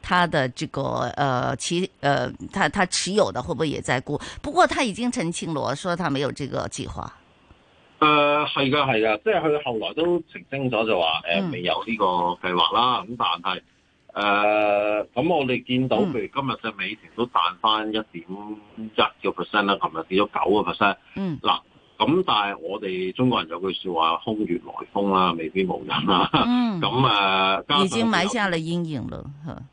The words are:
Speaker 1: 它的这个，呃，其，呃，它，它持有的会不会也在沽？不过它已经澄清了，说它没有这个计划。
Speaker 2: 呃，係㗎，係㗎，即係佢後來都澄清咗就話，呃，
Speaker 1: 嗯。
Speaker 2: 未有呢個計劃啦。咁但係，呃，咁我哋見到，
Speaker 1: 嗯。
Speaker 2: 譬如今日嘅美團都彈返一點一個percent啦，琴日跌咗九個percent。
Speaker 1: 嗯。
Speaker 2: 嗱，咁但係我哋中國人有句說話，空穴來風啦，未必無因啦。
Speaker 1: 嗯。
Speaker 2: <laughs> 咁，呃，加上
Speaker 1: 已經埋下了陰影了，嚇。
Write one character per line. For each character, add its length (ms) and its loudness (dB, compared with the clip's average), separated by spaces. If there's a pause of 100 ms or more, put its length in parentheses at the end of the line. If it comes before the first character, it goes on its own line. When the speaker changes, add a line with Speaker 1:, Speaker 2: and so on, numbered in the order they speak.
Speaker 1:
它 260 2
的 240 0
这 180 -8
个， 140 -6 (340)
呃， 400 0
其， 320 -2 (120)
呃， 280 0 (240)
它， 160 2
它 160 2 (160)
持 120 -4
有 180 4
的 100 -4
会 140 -6
不 60 -6
会 80 0
也 120 -6
在 200 -2
沽？ 200 -6 (220)
不 80 -8
过 160 6
它 160 0
已 100 0
经 180 -2
澄 200 -2
清 240 -6
了， 220 -2
说 180 -2
它 160 -2
没 100 0
有 120 0
这 160 -8
个 200 -4
计 200 -8
划。 220 -10 (880)
Speaker 2:
呃， 460 4
係 240 0
㗎， 140 4
係 220 2
㗎， 160 2
即 80 0
係 100 2
佢 240 0
後 140 -2
來 160 -6
都 240 2 (140)
澄 180 -14
清 180 -2
咗 160 2
就 140 2
話， 240 0
呃， 180 0
Speaker 1:
嗯。 120 -2
Speaker 2:
未 100 -6
有 240 -2
呢 100 -4
個 80 0
計 480 0
劃 220 2
啦。 320 2
咁 120 -10
但 360 -2
係， 60 -10 (520)
呃， 920 2 (100)
咁 200 2
我 100 2
哋 200 0
見 240 0
到， 100 2
Speaker 1:
嗯。 140 2
Speaker 2:
譬 80 -2
如 60 -6
今 220 -4
日 40 0
嘅 240 -6
美 180 -6
團 220 -20
都 100 0
彈 340 0
返 280 2
一 40 -4
點 200 -2
一 1120 -4
個 40 2
percent 340 -2
啦， 160 2
琴 100 -2 (100)
日 80 -6
跌 140 4
咗 60 2 (160)
九 180 4
個 80 -2
percent。 260 2 (180)
Speaker 1:
嗯。 280 -4
Speaker 2:
嗱， 180 2 (380)
咁 280 4
但 100 2
係 220 0
我 220 -6
哋 320 -4
中 180 2
國 120 2
人 80 -8
有 100 -8
句 120 -2 (100)
說 120 -4
話， 300 2
空 220 -2
穴 80 0
來 180 -8 (200)
風 200 0
啦， 200 4
未 180 -4
必 140 0
無 180 -4
因 60 -12 (180)
啦。 260 2
Speaker 1:
嗯。 480 2
Speaker 2:
<laughs> 20 -2
咁， 240 2
呃， 600 2
加 80 2
上 80 4
Speaker 1:
已 40 0
經 180 0
埋 200 2
下 220 0
了 80 0
陰 280 -2
影 240 -6
了， 160 -10 (220)
嚇。 160 -10 (100)